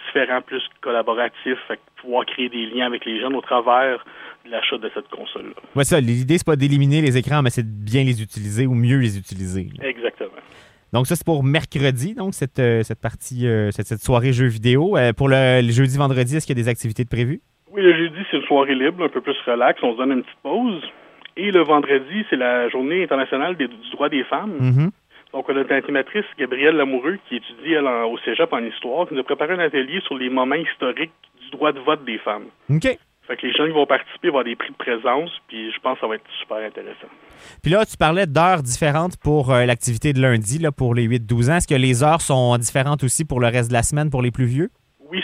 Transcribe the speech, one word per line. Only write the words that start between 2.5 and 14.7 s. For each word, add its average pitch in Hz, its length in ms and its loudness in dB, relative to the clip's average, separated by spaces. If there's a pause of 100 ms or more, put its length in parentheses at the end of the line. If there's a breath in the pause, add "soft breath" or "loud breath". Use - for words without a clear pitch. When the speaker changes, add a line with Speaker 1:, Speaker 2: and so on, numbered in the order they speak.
Speaker 1:
liens 123 200 -4
avec 120 200 -6
les 113 160 -6
jeunes 131 140 -4
au 123 60 -4
travers 123 640 2 (420 loud breath)
de 117 60 -18
l'achat 113 260 -4
de 107 160 -8
cette - 160 -10
console-là. - 460 -14 (200)
Speaker 2:
Ouais, 139 100 2
ça, 170 160 4
l'idée, 127 360 2
c'est - 80 -4
pas 156 120 4
d'éliminer 143 440 4
les 131 160 4
écrans, 143 240 0
mais 123 80 2
c'est 120 140 0
de 104 220 -8
bien 131 180 2
les 120 180 0
utiliser 104 460 -4
ou 127 60 0
mieux 120 260 4
les 107 180 0
utiliser. 95 500 -6 (140)
Speaker 1:
Exactement. 117 480 -6 (640 loud breath)
Speaker 2:
Donc 123 160 0
ça, 175 80 0
c'est - 100 -6
pour 151 180 2
mercredi, 143 720 0
donc 196 180 -6
cette, - 260 -6
euh, 117 240 4
cette 110 160 -8
partie, 123 480 -6
euh, 107 240 2
cette, 101 160 -6
cette 110 140 -6
soirée 127 320 2
jeux 127 140 4
vidéo. 123 500 2